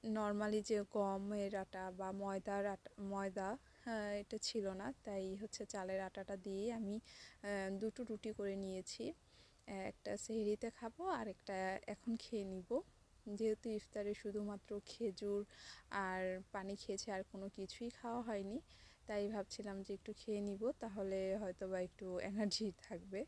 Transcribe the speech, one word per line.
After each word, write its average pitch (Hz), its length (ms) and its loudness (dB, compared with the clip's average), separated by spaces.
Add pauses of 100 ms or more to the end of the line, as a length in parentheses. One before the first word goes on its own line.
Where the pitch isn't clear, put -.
normally 214 560 4
যে 208 300 4
গমের 202 640 2
আটা 185 360 -2
বা 190 200 -2
ময়দার 196 540 0
আটা, 196 240 -2 (100)
ময়দা, 196 580 0 (260)
হ্যাঁ, 208 320 0
এটা 208 220 -2
ছিল 196 360 2
না, 208 200 -2 (100)
তাই 190 320 0
হচ্ছে 208 300 -6
চালের 190 360 0
আটাটা 190 340 -4
দিয়ে 196 380 0
আমি, 220 260 0
আহ, 196 760 -2
দুটো 220 260 0
রুটি 220 300 -2
করে 202 220 0
নিয়েছি। 196 580 -2 (540)
একটা 202 500 -2
সেহরিতে 214 520 2
খাবো 240 380 -4
আর 247 200 2
একটা 196 260 -4 (340)
এখন 226 280 0
খেয়ে 220 280 -2
নিব। 190 380 0 (520)
যেহেতু 220 360 2
ইফতারে 208 440 0
শুধুমাত্র 208 720 -2
খেজুর 202 600 0 (440)
আর 185 520 2 (100)
পানি 196 240 -2
খেয়েছি, 196 360 -2
আর 190 120 0
কোনো 196 260 -6
কিছুই 202 400 -4
খাওয়া 240 320 -2
হয়নি, 214 400 -2 (440)
তাই 208 220 2
ভাবছিলাম 202 560 -2
যে 202 100 -4
একটু 208 200 -6
খেয়ে 208 280 0
নিব, 202 300 2
তাহলে 190 640 2
হয়তো 190 300 -2
বা 185 120 2
একটু 180 400 -2
এনার্জি 202 580 2
থাকবে। 190 500 -4